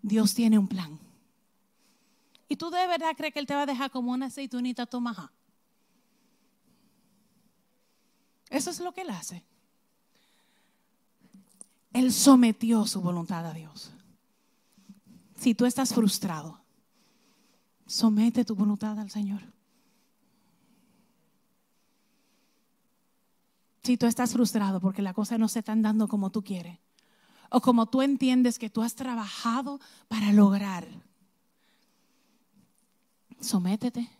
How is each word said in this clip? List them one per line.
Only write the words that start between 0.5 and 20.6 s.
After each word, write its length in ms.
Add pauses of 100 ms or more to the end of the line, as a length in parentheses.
un 100
plan. 320 (1500)
¿Y 80
tú 140
de 180
verdad 300
crees 160
que 60
Él 80
te 80
va 80
a 40
dejar 240
como 200
una 160
aceitunita 580
tomajá? 460 (3250)
Eso 200
es 100
lo 140
que 80
Él 80
hace. 340 (2500)
Él 160
sometió 760
su 140
voluntad 460
a 80
Dios. 360 (1500)
Si 180
tú 100
estás 280
frustrado, 680 (1300)
somete 580
tu 100
voluntad 460
al 100
Señor. 320 (4000)